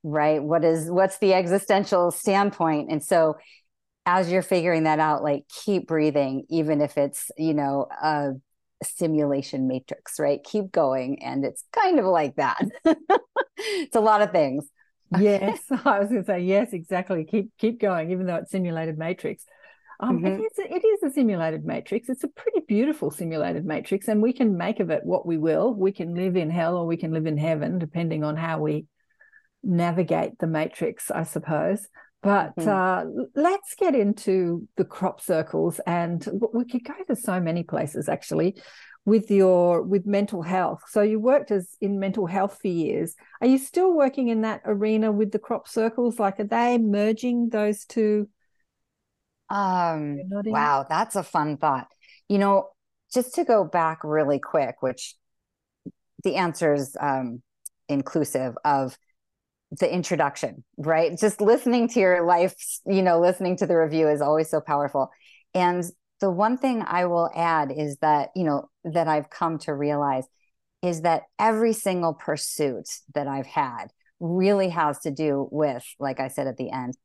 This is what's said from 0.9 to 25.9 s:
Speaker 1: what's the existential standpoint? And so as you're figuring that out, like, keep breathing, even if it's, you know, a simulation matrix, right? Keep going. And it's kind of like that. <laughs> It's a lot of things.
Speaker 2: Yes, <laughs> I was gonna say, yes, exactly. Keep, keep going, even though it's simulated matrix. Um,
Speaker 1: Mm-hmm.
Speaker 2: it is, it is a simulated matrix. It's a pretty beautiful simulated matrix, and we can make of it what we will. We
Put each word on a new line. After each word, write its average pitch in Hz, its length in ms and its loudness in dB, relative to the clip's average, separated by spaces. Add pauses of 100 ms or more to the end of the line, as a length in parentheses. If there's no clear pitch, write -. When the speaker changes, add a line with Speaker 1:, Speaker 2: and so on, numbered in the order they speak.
Speaker 1:
what's 190 280 2
the 190 140 4
existential 185 760 2
standpoint? 185 800 0
And 151 100 -2
so 160 340 2 (680)
as 180 240 2
you're 180 120 2
figuring 175 420 2
that 156 160 4
out, 156 240 2
like, 143 220 -2 (180)
keep 196 240 0
breathing, 143 640 0
even 156 320 0
if 143 160 -2
it's, 143 400 -2
you 160 160 0
know, 139 340 0 (160)
a 147 280 0 (520)
simulation 143 840 -2
matrix, - 500 -8
right? 143 240 0
Keep 202 300 -4
going. 135 500 0
And 135 220 -4
it's - 260 -8
kind 370 280 2
of 202 60 2
like 160 300 2
that. 135 260 0 (220)
<laughs> 320 120 6 (680)
It's 403 320 -4
a 233 40 6
lot 214 240 4
of 202 80 0
things. 151 340 2 (540)
Speaker 2:
Yes, 202 460 2
<laughs> - 200 -4
I 226 140 4
was 294 100 0
gonna 214 160 -2
say, 185 140 -2
yes, 196 340 2
exactly. 175 520 -4
Keep, 214 340 -2
keep 233 200 0
going, 175 300 0
even 185 160 -2
though 180 120 -2
it's - 120 -8
simulated 165 480 -4
matrix. 160 480 -6 (540)
Um, - 180 0
Speaker 1:
Mm-hmm. - 80 -2
Speaker 2:
it - 200 0
is, 440 120 -4
it 370 260 -4
is 427 200 4
a 277 100 -2
simulated 170 500 0
matrix. 170 460 -6
It's 262 140 -6
a 311 40 -6
pretty 440 400 -4
beautiful 220 440 0
simulated 165 540 -4
matrix, 160 420 -4
and 214 120 2
we 233 140 2
can 220 240 2
make 175 220 -4
of 185 100 -2
it 151 160 -2
what 180 220 -2
we 165 100 0
will. 160 380 2
We 190 160 2